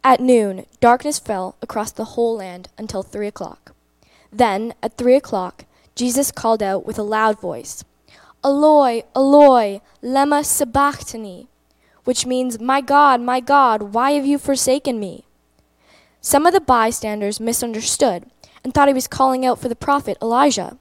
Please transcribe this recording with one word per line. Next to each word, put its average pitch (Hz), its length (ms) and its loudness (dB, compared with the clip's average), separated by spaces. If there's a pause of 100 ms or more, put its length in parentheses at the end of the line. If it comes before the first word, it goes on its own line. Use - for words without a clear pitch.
At 262 160 4
noon, 220 460 0 (140)
darkness 247 380 2
fell 185 440 -8
across 214 280 -8
the - 220 -12
whole 233 240 -2
land 185 400 -14
until 208 260 -10
three 202 240 -10
o'clock. - 460 -14 (580)
Then, 220 520 0
at - 160 -8
three 247 180 4
o'clock, 190 480 -6 (300)
Jesus 247 360 -2
called 220 320 -2
out 196 220 -4
with 220 140 -8
a 214 40 -4
loud 214 380 0
voice, - 420 -12 (640)
"Eloi, 277 600 4 (120)
Eloi, 269 640 6 (220)
lema 285 420 0
sabachthani?" 240 1040 -4 (560)
which 247 220 -4
means, 254 340 -4
"My 269 200 0
God, 277 400 2
my 247 200 -2
God, 233 540 2
why 262 180 0
have 277 140 0
you 285 120 0
forsaken 269 640 -2
me?" 190 240 -12 (960)
Some 294 260 0
of 349 60 4
the 381 80 2
bystanders 220 800 -2
misunderstood 226 840 -2 (380)
and 262 80 -8
thought 285 160 4
he 277 60 2
was 254 140 -4
calling 262 360 0
out 247 140 0
for 247 100 -8
the 233 60 -6
prophet 285 480 -4
Elijah. 240 580 0